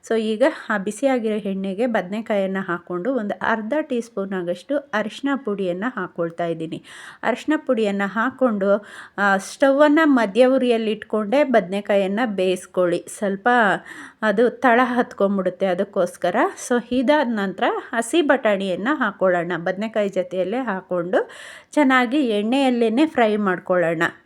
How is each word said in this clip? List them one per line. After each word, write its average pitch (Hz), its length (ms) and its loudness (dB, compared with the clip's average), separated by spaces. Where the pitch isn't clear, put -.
So 226 80 0
ಈಗ 220 260 0
ಆ 220 100 -2
ಬಿಸಿಯಾಗಿರೋ 220 560 0
ಎಣ್ಣೆಗೆ 196 520 -4
ಬದನೆಕಾಯನ್ನು 196 720 -2
ಹಾಕ್ಕೊಂಡು 180 540 -4
ಒಂದು 214 280 -4
ಅರ್ಧ 220 380 -2
ಟೀ 262 200 -4
ಸ್ಪೂನ್ 196 320 -6
ಆಗಷ್ಟು 180 460 -4
ಅರಿಶಿನ 214 340 -4
ಪುಡಿಯನ್ನು 196 560 -4
ಹಾಕ್ಕೊಳ್ತಾ 170 460 -4
ಇದ್ದೀನಿ. 165 360 -6
ಅರಿಶಿನ 240 320 -2
ಪುಡಿಯನ್ನು 202 420 0
ಹಾಕ್ಕೊಂಡು, 214 800 0
ಆ, 196 180 4
ಸ್ಟವನ್ನು 294 720 4
ಮಧ್ಯ 233 380 4
ಉರಿಯಲ್ಲಿ 240 460 2
ಇಟ್ಕೊಂಡೇ 220 520 0
ಬದನೆಕಾಯನ್ನು 202 880 0
ಬೇಯಿಸ್ಕೊಳ್ಳಿ. 185 760 0
ಸ್ವಲ್ಪ 196 400 -4
ಅದು 220 280 2
ತಳ 233 320 4
ಹತ್ಕೊಂಡ್ಬಿಡುತ್ತೆ, 196 840 0
ಅದಕ್ಕೋಸ್ಕರ. 190 720 -2
So 240 240 0
ಇದಾದ 269 380 2
ನಂತರ 196 340 -2
ಹಸಿ 285 460 -2
ಬಟಾಣಿಯನ್ನು 214 720 0
ಹಾಕ್ಕೊಳ್ಳೋಣ 185 600 0
ಬದನೆಕಾಯಿ 202 520 -2
ಜೊತೆಯಲ್ಲೇ 185 500 -4
ಹಾಕ್ಕೊಂಡು 190 720 -4
ಚೆನ್ನಾಗಿ 262 560 2
ಎಣ್ಣೆಯಲ್ಲೇ 233 800 2
ಫ್ರೈ 220 300 2
ಮಾಡ್ಕೊಳ್ಳೋಣ. 180 680 0